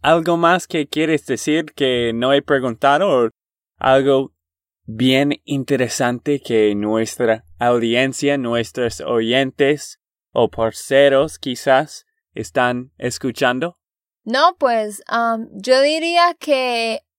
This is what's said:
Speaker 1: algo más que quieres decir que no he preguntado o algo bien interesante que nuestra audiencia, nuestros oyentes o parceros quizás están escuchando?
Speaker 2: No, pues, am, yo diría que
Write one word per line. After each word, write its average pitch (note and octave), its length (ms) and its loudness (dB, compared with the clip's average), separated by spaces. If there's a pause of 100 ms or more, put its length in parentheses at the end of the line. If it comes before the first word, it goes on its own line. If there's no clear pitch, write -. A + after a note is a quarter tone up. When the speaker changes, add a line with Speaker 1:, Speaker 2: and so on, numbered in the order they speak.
Speaker 1:
algo E3 360 2
más E3+ 300 2
que D3+ 200 -4
quieres D#3 380 -2
decir D#3 400 -2 (100)
que B2 380 0
no B2 200 0
he C#3+ 80 2
preguntado C#3 680 0 (160)
o A2 40 -4 (480)
algo C3+ 560 2 (520)
bien C3 580 0
interesante C3 960 -2
que A2 360 2
nuestra A2 680 -2 (160)
audiencia, B2 800 0
nuestros A#2+ 640 -4
oyentes C3 960 0 (320)
o A#2 180 2
parceros C3+ 880 2
quizás C3+ 680 -2 (280)
están B2 640 -4
escuchando? B2+ 800 -4 (460)
Speaker 2:
No, C#4+ 340 0
pues, A3 500 -2
am, A3+ 460 -4
yo B3+ 280 2
diría E4 580 2
que A#3+ 640 -2 (180)